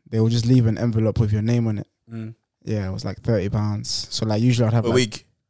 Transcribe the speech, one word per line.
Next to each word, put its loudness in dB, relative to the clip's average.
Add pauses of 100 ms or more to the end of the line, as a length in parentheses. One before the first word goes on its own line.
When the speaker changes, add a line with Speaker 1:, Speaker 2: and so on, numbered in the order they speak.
Speaker 1:
they -2
would 4
just 0
leave 6
an 0
envelope 0
with 2
your 2
name 0
on -2
it. -10 (240)
Speaker 2:
Mm. -12 (280)
Speaker 1:
Yeah, -4
it -6
was, -8
like, -8
thirty 0
pounds. -4
So, -4
like, 0
usually 4
I'd 2
have, 2
Speaker 3:
A 0
Speaker 1:
like, 2
Speaker 3:
week? -2 (240)